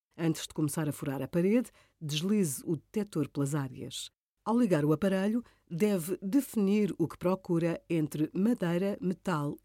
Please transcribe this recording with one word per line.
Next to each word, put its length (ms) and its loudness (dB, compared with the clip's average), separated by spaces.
Antes 260 0
de 100 -12
começar 340 -2
a 40 -2
furar 300 -4
a 60 -6
parede, 440 2
deslize 640 0
o 100 0
detetor 540 -4
pelas 260 -2
áreas. 560 -8
Ao 120 2
ligar 280 4
o 80 6
aparelho, 500 0
deve 520 0
definir 760 2
o 100 2
que 100 -8
procura 720 0
entre 440 0
madeira, 680 0
metal 640 -2